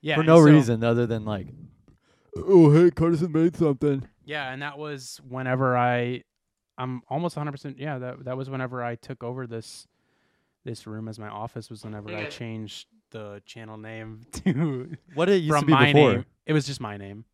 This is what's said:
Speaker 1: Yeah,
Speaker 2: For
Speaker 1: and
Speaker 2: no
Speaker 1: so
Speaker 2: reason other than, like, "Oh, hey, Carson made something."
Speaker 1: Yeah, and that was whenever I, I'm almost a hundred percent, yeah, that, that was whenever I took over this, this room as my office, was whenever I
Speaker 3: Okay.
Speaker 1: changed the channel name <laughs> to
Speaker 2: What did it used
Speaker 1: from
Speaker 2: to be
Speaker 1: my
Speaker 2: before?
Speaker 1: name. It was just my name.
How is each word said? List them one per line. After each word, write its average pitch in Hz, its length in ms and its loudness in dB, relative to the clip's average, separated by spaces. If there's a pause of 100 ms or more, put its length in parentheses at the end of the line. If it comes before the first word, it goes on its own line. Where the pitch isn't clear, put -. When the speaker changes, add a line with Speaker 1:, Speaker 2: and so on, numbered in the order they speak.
Speaker 1:
Yeah, 147 140 -4
Speaker 2:
For 151 60 2
Speaker 1:
and 160 60 0
Speaker 2:
no 165 100 10
Speaker 1:
so 165 60 12
Speaker 2:
reason 123 400 6
other 117 240 2
than, 110 160 -4
like, 107 240 -8 (880)
"Oh, 170 360 8
hey, 170 180 6
Carson 165 400 0
made 160 240 0
something." 143 500 -2 (200)
Speaker 1:
Yeah, 139 260 -8
and 135 100 -12
that 143 160 -12
was 147 500 -14
whenever 127 500 -2
I, 123 460 -2 (540)
I'm 127 300 -10
almost 160 300 -6
a - 20 -8
hundred 147 140 -8
percent, 135 260 -16
yeah, 143 200 -8
that, 131 260 -14
that 127 100 -8
was 131 140 -10
whenever 127 340 -8
I 120 120 -6
took - 280 -18
over 123 240 -10
this, - 400 -16 (760)
this 117 200 -14
room 110 220 -12
as 107 100 -14
my 104 120 -14
office, 107 400 -14
was 113 160 -20
whenever 107 240 -14
I 107 140 -12
Speaker 3:
Okay. 147 60 -12
Speaker 1:
changed 113 580 -14 (240)
the 104 340 -16
channel 110 320 -20
name 110 500 -16
<laughs> - 40 -20 (120)
to 147 480 -4 (220)
Speaker 2:
What 156 140 -2
did 202 80 2
it 175 80 0
used 151 100 0
Speaker 1:
from 147 80 2
Speaker 2:
to 147 60 -2
be 156 40 4
Speaker 1:
my 143 220 6
Speaker 2:
before? 143 220 6
Speaker 1:
name. 98 100 -6 (200)
It 156 80 -4
was 147 140 0
just 135 140 -10
my 104 160 -10
name. 101 260 -16 (100)